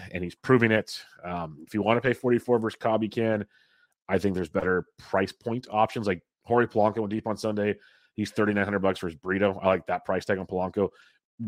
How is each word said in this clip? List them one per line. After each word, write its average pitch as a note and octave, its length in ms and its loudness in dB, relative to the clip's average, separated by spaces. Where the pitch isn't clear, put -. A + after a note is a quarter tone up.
and F2+ 100 -6
he's F2 140 -6
proving A#2 360 4
it. - 300 0
Um, E2 420 -8
if - 80 -14
you G#2 80 0
wanna A2+ 200 2
pay B2+ 100 0
forty-four A#2+ 480 0
versus A2 220 -4
Cobb, A2 200 0
you G#2+ 80 -2
can. A2 360 0
I F#2+ 80 2
think F#2 180 0
there's F2 140 -4
better F2+ 380 0
price G2 340 -2
point A#2+ 400 -8
options. G#2+ 340 0
Like, F#2 160 0
Jorge A#2+ 240 4
Polanco G#2+ 320 0
went G2+ 120 -4
deep A2 160 -4
on G#2 100 -4
Sunday. G#2 380 -2
He's G#2 180 -4
thirty-nine G#2 320 2
hundred G2+ 160 0
bucks F#2+ 200 0
versus E2 180 -8
Brito. F#2+ 440 0
I F#2+ 60 0
like F#2 200 2
that F2 180 -4
price F#2 200 -2
tag G2+ 120 0
on F#2 100 -8
Polanco. F#2 420 0